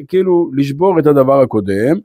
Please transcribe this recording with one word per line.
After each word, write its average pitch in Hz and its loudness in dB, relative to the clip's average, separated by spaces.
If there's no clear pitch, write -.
כאילו, 180 0
לשבור 143 0
את 147 2
הדבר 139 2
הקודם, 110 -2